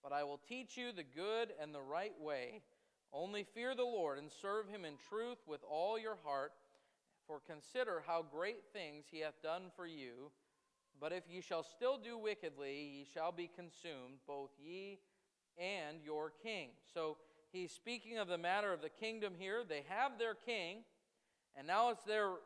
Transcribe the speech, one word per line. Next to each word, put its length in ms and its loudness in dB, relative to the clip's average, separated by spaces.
but 100 -2
I 100 4
will 140 -2
teach 400 -8
you 140 -2
the 120 -6
good 560 0
and 140 -4
the 80 -4
right 400 0
way. 400 -2
Only 320 -2
fear 300 -2
the 100 2
Lord 360 2
and 120 -8
serve 360 0
Him 180 -6
in 120 -6
truth 380 -2
with 200 -4
all 300 4
your 260 -2
heart, 300 2
for 140 -6
consider 680 0
how 160 6
great 400 0
things 380 -6
He 120 -4
hath 200 -2
done 340 -2
for 120 -6
you." 420 -8
But 100 2
if 160 0
ye 140 -6
shall 220 2
still 340 4
do 200 -6
wickedly, 580 0
ye 360 -6
shall 200 2
be 220 -4
consumed, 760 -10
both 240 -4
ye 360 -8
and 480 0
your 260 0
king. 260 -2
So 240 0
he's 200 -2
speaking 480 -4
of 80 2
the 100 4
matter 340 4
of 100 2
the 80 -2
kingdom 460 -2
here. 320 -2
They 220 0
have 300 2
their 160 2
king, 480 -2
and 80 -8
now 240 6
it's 140 0
their 260 4